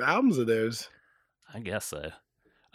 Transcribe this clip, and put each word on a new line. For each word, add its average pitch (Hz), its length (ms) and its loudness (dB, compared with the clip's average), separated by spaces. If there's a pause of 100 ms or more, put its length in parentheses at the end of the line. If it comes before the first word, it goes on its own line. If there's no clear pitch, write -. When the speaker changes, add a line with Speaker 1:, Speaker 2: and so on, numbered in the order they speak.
Speaker 1:
albums 175 360 4
of 117 100 2
theirs. 113 400 0 (640)
Speaker 2:
I 113 60 -10
guess 101 240 -6
so. 78 260 -10 (640)